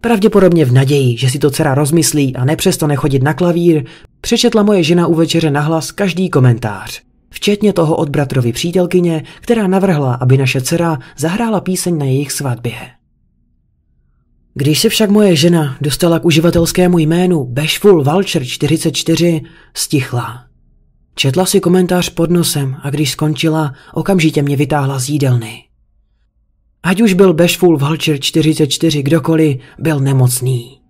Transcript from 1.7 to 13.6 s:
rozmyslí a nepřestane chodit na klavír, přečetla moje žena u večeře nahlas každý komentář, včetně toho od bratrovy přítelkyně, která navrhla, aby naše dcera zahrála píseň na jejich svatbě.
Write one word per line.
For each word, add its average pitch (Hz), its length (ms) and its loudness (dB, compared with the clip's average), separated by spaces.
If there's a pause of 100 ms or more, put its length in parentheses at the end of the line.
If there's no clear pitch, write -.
rozmyslí 147 600 0
a 127 80 -4
nepřestane 156 520 0
chodit 135 260 0
na 151 120 0
klavír, 170 500 0 (360)
přečetla 226 420 0
moje 208 200 2
žena 170 240 2
u 170 80 2
večeře 160 360 0
nahlas 147 400 -2
každý 185 400 -4
komentář, 117 720 0 (280)
včetně 208 420 0
toho 165 240 0
od 160 120 -2
bratrovy 135 440 -2
přítelkyně, 175 720 0 (180)
která 226 260 0
navrhla, 180 480 0
aby 127 240 2
naše 135 220 0
dcera 170 380 -2 (200)
zahrála 208 420 -2
píseň 180 380 -4
na 143 60 -2
jejich 135 280 -2
svatbě. 120 420 -6 (1800)